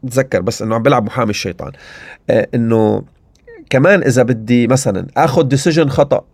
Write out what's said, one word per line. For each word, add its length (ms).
تذكر 320
بس 200
إنه 140
عم 80
بلعب 220
محامي 240
الشيطان، 420
آه، 260
إنه 480
كمان 340
إذا 200
بدي 440
مثلًا 400
آخذ 380
decision 320
خطأ 460